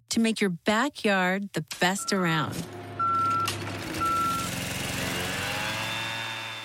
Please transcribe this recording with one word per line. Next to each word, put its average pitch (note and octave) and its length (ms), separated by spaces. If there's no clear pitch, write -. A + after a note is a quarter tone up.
to A3+ 100
make A3+ 200
your G3+ 100
backyard G3+ 880
the D#3+ 120
best F#3+ 320
around. E3 420